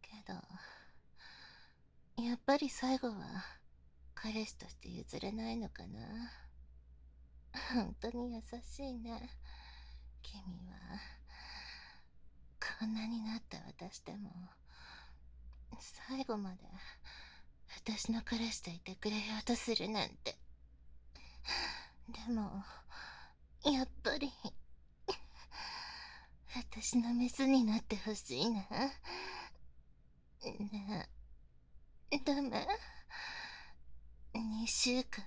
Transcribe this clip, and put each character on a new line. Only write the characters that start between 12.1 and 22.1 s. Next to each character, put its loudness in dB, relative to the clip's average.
こ 4
ん 4
な 2
に 4
な 2
っ -4
た -6
私 -8
で -6
も、 -4
最 0
後 2
ま 0
で、 -12
私 2
の 4
彼 4
氏 -2
と -4
い -4
て -6
く 2
れ 2
よ 4
う -6
と 8
す 4
る 4
な 4
ん -2
て。 -2
で -2